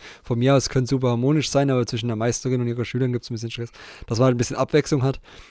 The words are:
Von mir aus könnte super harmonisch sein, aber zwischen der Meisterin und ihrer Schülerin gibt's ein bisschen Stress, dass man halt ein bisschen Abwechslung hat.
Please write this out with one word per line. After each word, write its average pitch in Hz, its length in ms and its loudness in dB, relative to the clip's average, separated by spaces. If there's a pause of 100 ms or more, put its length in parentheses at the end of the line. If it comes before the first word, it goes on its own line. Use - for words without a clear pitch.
(240)
Von 117 160 -2
mir 135 160 4
aus 127 140 2
könnte 127 200 0
super 127 220 2
harmonisch 131 380 0
sein, 139 200 2
aber 127 180 2
zwischen 117 200 -4
der 113 100 -2
Meisterin 123 440 -2
und 120 60 -2
ihrer 117 160 -4
Schülerin 123 300 -2
gibt's - 160 -6
ein 120 60 -6
bisschen 113 160 -8
Stress, 117 180 -10 (380)
dass 113 120 -2
man 131 60 6
halt 127 100 6
ein 120 40 -2
bisschen - 180 0
Abwechslung 139 460 2
hat. 135 180 -2 (300)